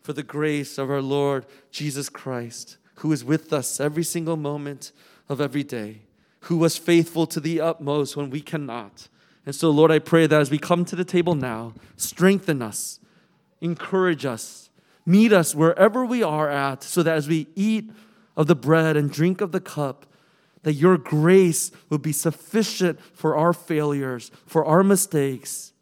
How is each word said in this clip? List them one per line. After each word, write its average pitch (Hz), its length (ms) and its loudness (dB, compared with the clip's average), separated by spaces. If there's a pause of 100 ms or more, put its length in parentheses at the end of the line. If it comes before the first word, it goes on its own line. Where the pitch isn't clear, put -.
for 151 100 -10
the 143 100 -10
grace 147 540 -6
of 135 140 -6
our 139 100 -2
Lord 139 460 -2 (240)
Jesus 143 380 -8
Christ, 120 680 -12 (200)
who 151 160 -4
is 127 120 -4
with 156 280 -4
us - 280 -6
every 151 240 -4
single 165 320 -6
moment 147 560 -10 (360)
of 139 120 -6
every 143 220 -2
day, 110 400 -10 (380)
who 170 180 -2
was 160 180 2
faithful 170 500 2
to 160 140 -8
the 160 200 -4
utmost 147 560 -4
when 143 120 -6
we 143 120 -8
cannot. 120 680 -12 (380)
And 139 80 -10
so, 165 160 2
Lord, 156 200 6
I 156 80 4
pray 165 280 4
that 151 140 4
as 135 100 0
we 147 80 -2
come 175 280 0
to 180 100 -10
the 180 80 -4
table 175 300 0
now, 117 400 -6 (220)
strengthen 175 640 0
us, - 400 -10 (640)
encourage 170 640 -2
us, - 420 -10 (380)
meet 208 260 6
us 170 220 4
wherever 190 500 4
we 240 180 -2
are 151 280 -2
at, 139 320 -4
so - 200 -2
that 160 140 2
as 147 120 -2
we 160 260 0
eat 214 360 -2 (460)
of 160 100 2
the 170 80 4
bread 160 420 2
and 147 140 0
drink 175 300 0
of 185 120 -4
the 185 80 -4
cup, 143 440 -8 (580)
that 156 120 -2
your 175 240 4
grace 170 720 4 (180)
would 151 140 -2
be 151 100 -2
sufficient 175 880 -2 (140)
for 156 220 -2
our 170 180 4
failures, 143 760 -4 (160)
for 156 200 0
our 160 160 6
mistakes 151 1000 0